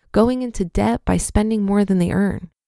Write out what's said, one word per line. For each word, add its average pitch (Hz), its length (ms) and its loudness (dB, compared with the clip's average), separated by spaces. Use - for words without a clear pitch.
going 254 320 2
into 233 200 -6
debt 214 400 -2
by 180 140 0
spending 214 460 0
more 202 200 2
than 196 140 0
they 175 140 0
earn. 185 400 -2